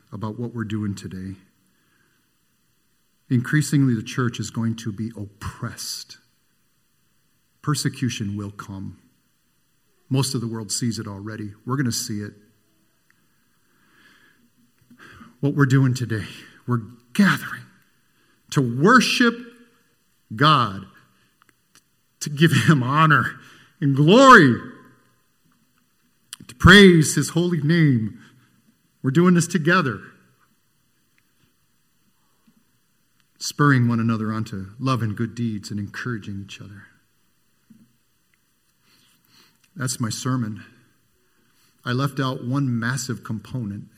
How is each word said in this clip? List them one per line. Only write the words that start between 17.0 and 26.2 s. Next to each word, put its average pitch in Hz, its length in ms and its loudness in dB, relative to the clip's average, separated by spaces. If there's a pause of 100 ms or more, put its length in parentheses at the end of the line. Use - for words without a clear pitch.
gathering - 520 -2 (880)
to 147 100 0 (200)
worship 233 520 4 (1000)
God, 110 520 2 (1300)
to 147 100 -8
give 156 220 2 (140)
him 147 160 4
honor 143 560 2 (400)
and 139 160 0
glory, 170 640 8 (1900)